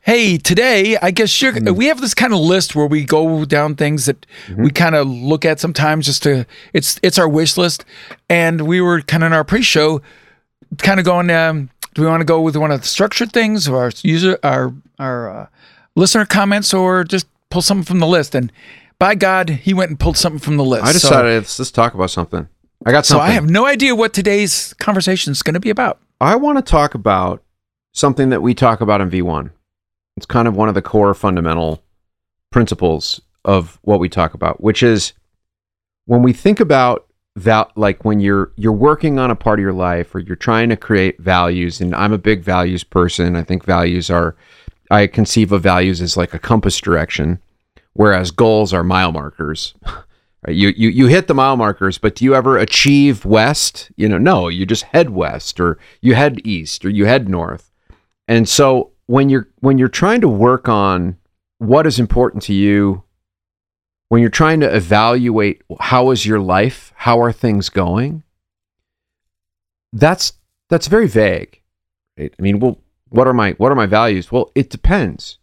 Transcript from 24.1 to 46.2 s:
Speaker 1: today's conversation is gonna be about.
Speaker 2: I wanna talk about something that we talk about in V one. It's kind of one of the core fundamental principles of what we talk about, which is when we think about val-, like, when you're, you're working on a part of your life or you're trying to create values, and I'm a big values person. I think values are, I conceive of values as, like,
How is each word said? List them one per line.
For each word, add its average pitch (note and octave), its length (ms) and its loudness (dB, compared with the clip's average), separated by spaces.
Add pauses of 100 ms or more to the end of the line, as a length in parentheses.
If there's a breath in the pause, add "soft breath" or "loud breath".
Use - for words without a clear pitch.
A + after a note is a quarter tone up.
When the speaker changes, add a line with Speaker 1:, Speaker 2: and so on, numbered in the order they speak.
Speaker 1:
today's G3+ 640 -2
conversation F#3 540 -2
is C3+ 100 -6
gonna E3 180 -4
be G#3+ 100 -4
about. A3 280 -4 (220)
Speaker 2:
I D#3+ 160 2
wanna C#4 260 0
talk D3 320 0
about F#2+ 480 -2 (500)
something C3+ 380 0
that A2 100 0
we A#2 140 2
talk A#2 260 2
about G#2 220 0
in F2+ 80 -2
V F2+ 100 -2
one. E2 300 -6 (680)
It's - 100 -14
kind A#2 220 0
of G2+ 80 -2
one G#2+ 140 2
of G2 40 -4
the F#2+ 80 -2
core G2+ 320 2
fundamental E2 680 -4 (680)
principles F2+ 720 -2 (240)
of F#2 380 -2
what G#2 180 2
we F2+ 80 -2
talk E2 260 -2
about, - 280 -4
which G#2+ 200 0
is A2+ 300 2 (960)
when A#2+ 160 4
we B2+ 100 4
think G3+ 280 0
about C3+ 460 0 (300)
val-, G#2+ 400 0
like, G#2 280 -2
when G#2+ 160 0
you're, G2 360 0
you're A2 160 0
working C#3+ 460 0
on B2+ 120 0
a A#2 60 0
part G#2+ 220 0
of G2+ 40 -2
your G2 100 -2
life F2+ 420 -4
or F#2+ 40 -6
you're F2+ 180 -8
trying A#2 320 0
to A2+ 80 0
create F#2+ 420 0
values, F2 600 0
and F2+ 140 -4
I'm G#2 180 0
a G#2+ 60 -2
big G2+ 240 0
values F2+ 420 -2
person. F2 520 0
I E2+ 60 -4
think F2+ 220 -6
values F2 460 0
are, E2+ 260 0 (540 soft breath)
I G#2 160 4
conceive G#2+ 460 0
of G2 100 0
values F#2 400 0
as, F2 140 -4
like, F2 180 -4